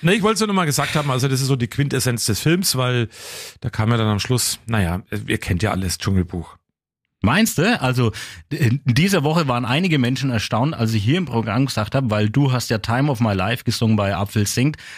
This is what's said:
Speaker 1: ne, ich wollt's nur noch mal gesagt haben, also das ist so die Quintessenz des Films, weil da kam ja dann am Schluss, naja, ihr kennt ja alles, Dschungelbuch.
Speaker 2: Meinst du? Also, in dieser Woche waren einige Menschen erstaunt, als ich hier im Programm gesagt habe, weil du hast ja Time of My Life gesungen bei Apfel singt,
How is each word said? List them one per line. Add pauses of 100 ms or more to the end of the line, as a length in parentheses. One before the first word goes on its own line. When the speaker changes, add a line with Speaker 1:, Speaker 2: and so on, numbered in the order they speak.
Speaker 1:
ne,
ich
wollt's
nur
noch
mal
gesagt
haben,
also
das
ist
so
die
Quintessenz
des
Films,
weil (500)
da
kam
ja
dann
am
Schluss,
naja, (260)
ihr
kennt
ja
alles,
Dschungelbuch. (640)
Speaker 2:
Meinst
du?
Also, (400)
in
dieser
Woche
waren
einige
Menschen
erstaunt,
als
ich
hier
im
Programm
gesagt
habe,
weil
du
hast
ja
Time
of
My
Life
gesungen
bei
Apfel
singt, (200)